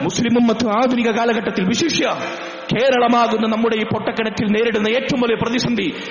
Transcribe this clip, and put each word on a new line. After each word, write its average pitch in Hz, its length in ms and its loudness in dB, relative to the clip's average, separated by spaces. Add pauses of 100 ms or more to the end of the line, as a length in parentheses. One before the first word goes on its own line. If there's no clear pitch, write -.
മുസ്ലിം 220 380 0
ഉമ്മത്ത് 233 280 2
ആധുനിക 233 440 2
കാലഘട്ടത്തിൽ, 226 540 0
വിശിഷ്യ 233 500 0 (560)
കേരളമാകുന്ന 233 760 2
നമ്മുടെ 220 280 0
ഈ 220 80 0
പൊട്ടക്കിണറ്റിൽ 220 600 -2
നേരിടുന്ന 214 440 2
ഏറ്റവും 262 320 0
വലിയ 233 140 2
പ്രതിസന്ധി, 233 580 -2 (180)